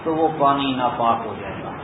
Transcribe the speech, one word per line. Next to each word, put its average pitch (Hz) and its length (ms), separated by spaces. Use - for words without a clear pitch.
تو 160 120
وہ 160 120
پانی 139 340
ناپاک 120 560
ہو 104 140
جائے 95 220
گا۔ 92 80